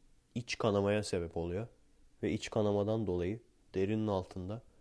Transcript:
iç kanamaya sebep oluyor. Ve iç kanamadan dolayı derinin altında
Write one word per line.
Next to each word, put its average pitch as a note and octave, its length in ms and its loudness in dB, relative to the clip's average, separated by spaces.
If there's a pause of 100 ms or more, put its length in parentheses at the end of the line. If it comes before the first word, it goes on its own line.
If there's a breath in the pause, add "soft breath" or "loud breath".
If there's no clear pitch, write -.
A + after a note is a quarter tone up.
(360)
iç - 220 -6
kanamaya G2+ 460 2
sebep F2 340 -4
oluyor. F2 300 -4 (560)
Ve G2 80 2
iç - 180 -4
kanamadan G#2 580 2
dolayı F2+ 320 0 (340)
derinin G#2+ 340 2
altında F#2+ 540 -4 (200 soft breath)